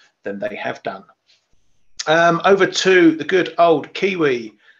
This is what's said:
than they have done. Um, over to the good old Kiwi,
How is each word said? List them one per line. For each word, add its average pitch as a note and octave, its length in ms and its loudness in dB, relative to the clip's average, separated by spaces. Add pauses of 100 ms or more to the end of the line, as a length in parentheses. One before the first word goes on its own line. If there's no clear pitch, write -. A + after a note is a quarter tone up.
(220)
than G2+ 160 -10
they G2+ 180 -10
have B2 280 -12
done. - 200 -12 (1000)
Um, E3+ 400 2
over F#3+ 220 4
to F3 480 4
the D3 80 -4
good E3+ 340 -2
old E3 380 2
Kiwi, C#3+ 580 -2 (260)